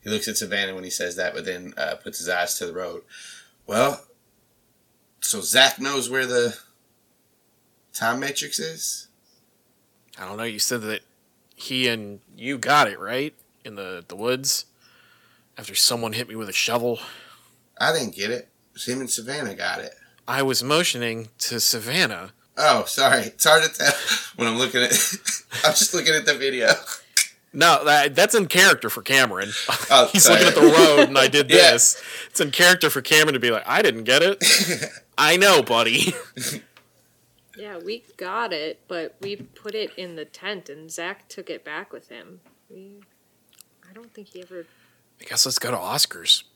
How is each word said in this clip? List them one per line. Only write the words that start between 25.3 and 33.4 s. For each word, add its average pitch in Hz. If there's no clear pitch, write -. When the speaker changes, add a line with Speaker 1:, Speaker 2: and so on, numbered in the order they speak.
Speaker 1:
I'm -
just -
looking 156
at 143
the 147
video. 127
Speaker 2:
No, 151
that, 147
that's 196
in 196
character 175
for 117
Cameron. 107
<laughs> -
Speaker 1:
Oh, 127
Speaker 2:
He's 196
Speaker 1:
sorry. -
Speaker 2:
looking 165
at 160
the 151
road 147
and 139
I 131
did 139
Speaker 1:
<laughs> -
Yeah. -
Speaker 2:
this. -
It's -
in 143
character 175
for 131
Cameron 156
to 123
be 120